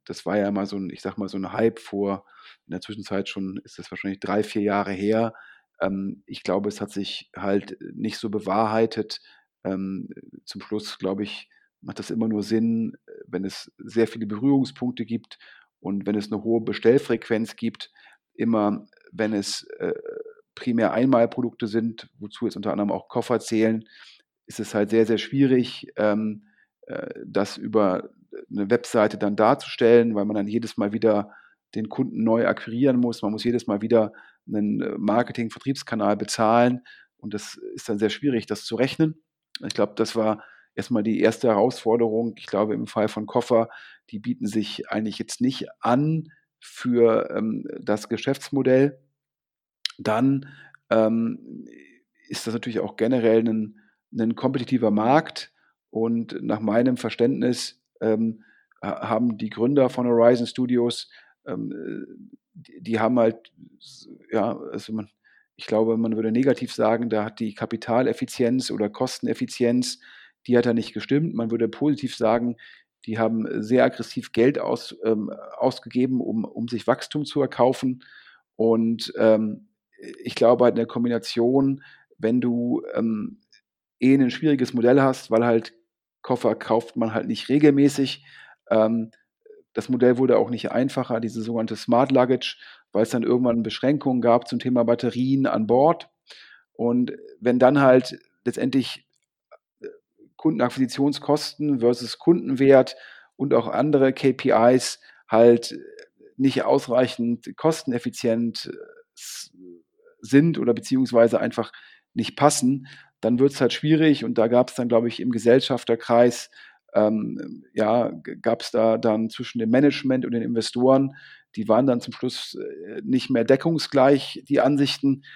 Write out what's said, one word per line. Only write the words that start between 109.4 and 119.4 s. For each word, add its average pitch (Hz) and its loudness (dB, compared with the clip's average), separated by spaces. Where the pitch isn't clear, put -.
sind 143 4
oder 120 2
beziehungsweise 117 2
einfach 120 -4
nicht - -4
passen, 139 2
dann 120 2
wird's 139 2
halt 123 2
schwierig. 151 4
Und 120 -4
da 113 4
gab's 120 2
dann, 120 -4
glaub 117 4
ich, 117 -6
im 120 -2
Gesellschafterkreis, 120 2
ähm, - -2
ja, 113 2
g-, - -12
gab's - -2
da 113 2
dann 113 0
zwischen 120 -10